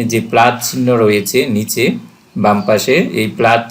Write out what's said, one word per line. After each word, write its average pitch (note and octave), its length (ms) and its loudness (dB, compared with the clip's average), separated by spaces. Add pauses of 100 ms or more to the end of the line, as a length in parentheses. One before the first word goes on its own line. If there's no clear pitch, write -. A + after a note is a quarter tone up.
যে A2+ 160 -2 (120)
প্লাস A#2+ 220 4 (140)
চিহ্ন B2+ 280 -2
রয়েছে G#2 500 0
নিচে A2 380 -2 (540)
বাম G#2 200 2 (100)
পাশে, A2+ 280 2 (180)
এই A2 140 -2 (100)
প্লাস A#2 220 2 (120)